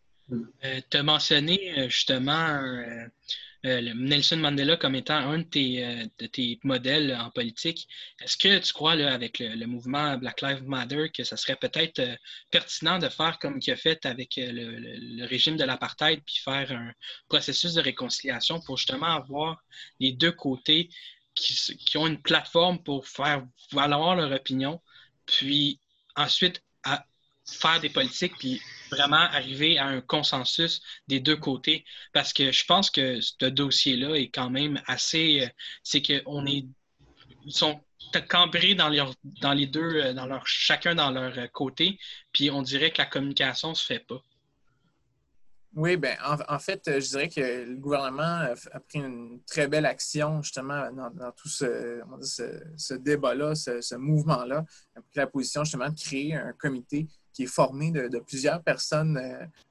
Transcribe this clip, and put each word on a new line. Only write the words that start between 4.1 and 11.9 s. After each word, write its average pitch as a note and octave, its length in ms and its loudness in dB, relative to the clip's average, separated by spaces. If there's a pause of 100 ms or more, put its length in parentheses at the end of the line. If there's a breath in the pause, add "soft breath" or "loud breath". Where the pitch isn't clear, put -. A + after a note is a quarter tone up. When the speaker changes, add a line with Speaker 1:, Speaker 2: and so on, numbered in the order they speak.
Speaker 1:
Mandela C#3+ 400 2
comme C3+ 180 2
étant C3 220 0
un D3 220 0
de E3 40 0
tes, B2+ 420 0
euh, A#2 220 -6 (120)
de A#2 80 -8
tes A#2 380 -2
modèles C3+ 540 2
en A#2 120 -8
politique. B2 580 -6 (340 loud breath)
Est-ce - 140 -2
que G3 220 6
tu - 140 0
crois, D#3 220 2
là, C#3+ 180 4
avec A#2+ 260 -4
le, A2+ 160 -6
le A2+ 120 -6
mouvement C3 500 -2
Black B2+ 260 -6
Lives C#3 220 -2
Matter, C3+ 460 -2
que B2 140 -6
ça B2 120 -8
serait - 200 -2
peut-être, - 420 -2